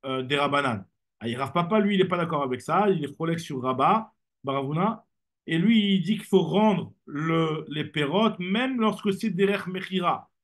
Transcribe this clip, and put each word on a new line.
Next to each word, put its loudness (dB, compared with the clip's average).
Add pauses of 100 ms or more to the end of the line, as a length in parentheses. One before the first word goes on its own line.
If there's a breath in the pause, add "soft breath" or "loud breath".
euh, -4
des -2
Rabanan. 0 (340)
Ah, -6
et -4
Rav -6
Papa, 2
lui, 2
il 2
n'est 4
pas -2
d'accord -2
avec -4
ça, 2
il 0
est -12
cholèque -4
sur -8
Rabat, 0 (300)
Baravuna, -2 (420)
et 0
lui, 4
il 2
dit 0
qu'il -12
faut 4
rendre 2 (120)
le, -2
les -6
pérotes, 0
même -2
lorsque 0
c'est -4
derech 0
mechira. -4 (140)